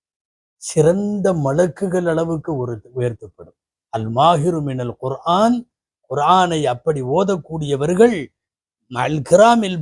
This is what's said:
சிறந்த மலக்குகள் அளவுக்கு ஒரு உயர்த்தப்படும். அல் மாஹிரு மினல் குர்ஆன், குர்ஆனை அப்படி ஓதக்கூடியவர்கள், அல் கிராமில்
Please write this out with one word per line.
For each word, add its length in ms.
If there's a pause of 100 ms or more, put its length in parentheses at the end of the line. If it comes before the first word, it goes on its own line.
(560)
சிறந்த 760
மலக்குகள் 760
அளவுக்கு 480
ஒரு 240 (120)
உயர்த்தப்படும். 640 (380)
அல் 200
மாஹிரு 500
மினல் 380
குர்ஆன், 560 (540)
குர்ஆனை 540
அப்படி 380
ஓதக்கூடியவர்கள், 1120 (760)
அல் 320
கிராமில் 600